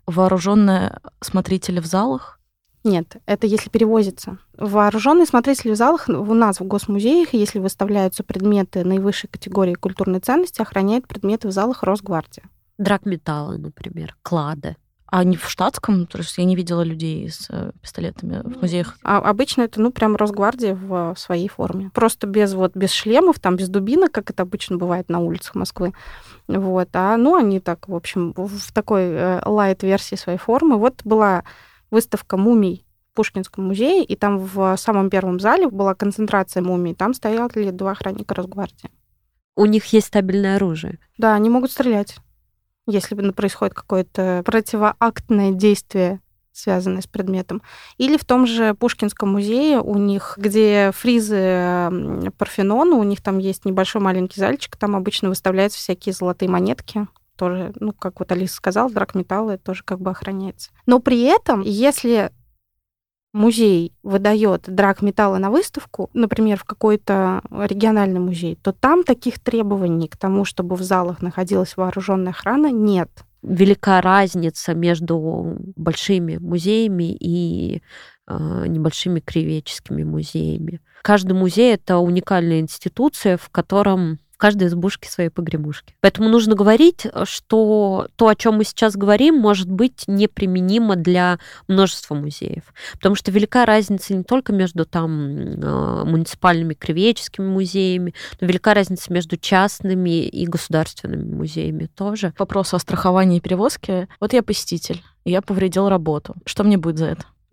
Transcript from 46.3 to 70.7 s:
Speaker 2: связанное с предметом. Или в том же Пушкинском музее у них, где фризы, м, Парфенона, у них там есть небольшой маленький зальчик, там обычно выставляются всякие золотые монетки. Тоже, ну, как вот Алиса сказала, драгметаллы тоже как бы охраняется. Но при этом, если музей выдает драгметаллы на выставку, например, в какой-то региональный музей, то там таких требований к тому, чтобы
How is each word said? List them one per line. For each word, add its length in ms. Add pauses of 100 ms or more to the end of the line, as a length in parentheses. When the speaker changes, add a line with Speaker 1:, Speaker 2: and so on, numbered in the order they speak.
Speaker 2:
связанное 500
с 60
предметом. 540 (360)
Или 200
в 80
том 220
же 260
Пушкинском 560
музее 500
у 180
них, 400
где 560
фризы, 440
м, 1000
Парфенона, 580
у 80
них 180
там 160
есть 260
небольшой 380
маленький 400
зальчик, 340
там 200
обычно 340
выставляются 480
всякие 360
золотые 360
монетки. 580 (300)
Тоже, 440
ну, 100
как 280
вот 120
Алиса 240
сказала, 340
драгметаллы 680
тоже 260
как 160
бы 120
охраняется. 580 (160)
Но 140
при 240
этом, 360
если 720 (1000)
музей 580 (120)
выдает 640
драгметаллы 720
на 120
выставку, 640
например, 440
в 60
какой-то 800 (100)
региональный 720
музей, 400
то 100
там 320
таких 360
требований 680
к 80
тому, 300
чтобы 320